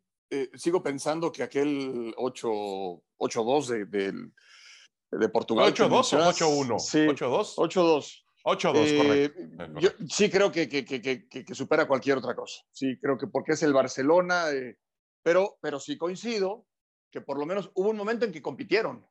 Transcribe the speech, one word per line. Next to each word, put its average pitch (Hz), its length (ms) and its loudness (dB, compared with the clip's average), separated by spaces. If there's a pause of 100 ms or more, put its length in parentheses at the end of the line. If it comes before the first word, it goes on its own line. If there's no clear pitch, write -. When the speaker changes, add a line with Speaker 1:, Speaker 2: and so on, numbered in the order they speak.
(300)
Speaker 1:
eh, 139 240 -4
sigo 170 280 0
pensando 151 480 -4
que - 120 -8
aquel 131 760 -4
ocho, 123 340 -4 (680)
ocho 120 260 -2
dos 131 240 0
de, 113 180 -4
del, 92 460 -4 (800)
de 107 180 0
Portugal 110 460 2
que - 80 2
Speaker 2:
¿ocho 185 60 4
dos 240 240 2
o - 40 4
Speaker 1:
mencionas, 165 200 6
Speaker 2:
ocho 165 120 2
uno? 135 300 2
Speaker 1:
sí, 156 300 2
Speaker 2:
¿ocho 143 200 0
dos? 170 300 -2
Speaker 1:
ocho 170 240 2
dos. 160 400 2 (260)
Speaker 2:
Ocho 185 240 2
dos, 151 160 4
Speaker 1:
Eh, 147 80 4
Speaker 2:
correcto. 143 440 2
Eh, 165 80 -14 (320)
Speaker 1:
yo - 100 4
Speaker 2:
correcto. - 180 -14
Speaker 1:
sí 202 220 2
creo 196 220 2
que, 160 160 -2
que, 135 160 -4
que, 127 180 -6
que, 123 260 -4
que, 131 160 -12
que 127 100 -12
supera 147 340 0
cualquier 135 300 2
otra 120 180 -6
cosa. - 340 -12
Sí, 131 300 -4
creo 139 180 0
que 135 80 -6
porque 131 260 -2
es 151 120 0
el 147 80 4
Barcelona, 160 800 2
eh, 127 260 -8 (440)
pero, 180 380 2
pero 143 200 -6
sí 139 180 -8
coincido 196 680 -4 (440)
que 131 100 -10
por 135 180 -6
lo 147 80 -4
menos 190 280 -6
hubo 190 160 0
un 220 60 -2
momento 214 280 -2
en 208 80 -4
que 156 100 -14
compitieron. 147 680 -2